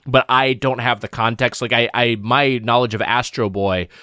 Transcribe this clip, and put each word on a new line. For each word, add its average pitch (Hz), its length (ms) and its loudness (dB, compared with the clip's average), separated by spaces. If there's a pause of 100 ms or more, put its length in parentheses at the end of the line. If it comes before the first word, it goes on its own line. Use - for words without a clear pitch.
but 131 220 4
I 131 260 2
don't 127 260 -4
have 120 200 0
the 107 80 -10
context. 117 540 -2
Like, 120 120 -2
I, 117 200 4
I, 117 240 2
my 127 400 0
knowledge 117 360 0
of 110 80 -2
Astro 117 480 -2
Boy 95 380 -2 (140)